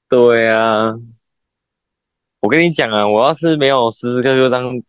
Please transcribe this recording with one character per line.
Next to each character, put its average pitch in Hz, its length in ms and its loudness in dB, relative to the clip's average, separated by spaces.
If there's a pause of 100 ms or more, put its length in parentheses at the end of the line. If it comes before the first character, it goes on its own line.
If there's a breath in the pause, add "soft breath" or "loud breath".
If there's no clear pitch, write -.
对 120 420 2
啊。 110 440 0 (1500)
我 147 80 -4
跟 160 100 0
你 170 120 2
讲 139 200 -4
啊， 104 160 0
我 107 160 2
要 147 100 2
是 160 220 -2
没 143 120 0
有 127 220 0
时 120 280 -6
时 127 40 -2
刻 131 140 0
刻 131 140 2
这 123 80 -2
样 123 320 -8